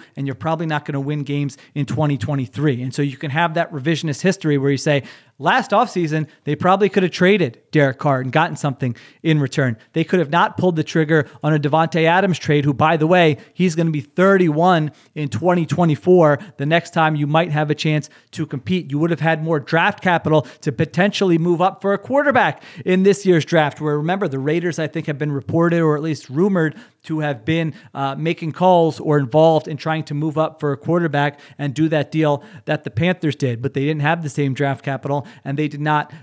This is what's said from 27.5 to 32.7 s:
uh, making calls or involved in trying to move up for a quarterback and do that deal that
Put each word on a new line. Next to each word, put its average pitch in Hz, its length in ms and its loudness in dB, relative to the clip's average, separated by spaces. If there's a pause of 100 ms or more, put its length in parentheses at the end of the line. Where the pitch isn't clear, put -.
uh, 139 240 -6
making 160 360 -4
calls 175 460 2
or 147 200 2
involved 156 480 2
in 160 80 -8
trying 156 280 -4
to 151 100 -10
move 147 240 -4
up 156 240 -2
for 147 100 -2
a 135 60 -4
quarterback 147 600 -2 (200)
and 143 160 -6
do 156 160 0
that 151 220 -2
deal 151 300 0 (220)
that 151 220 -4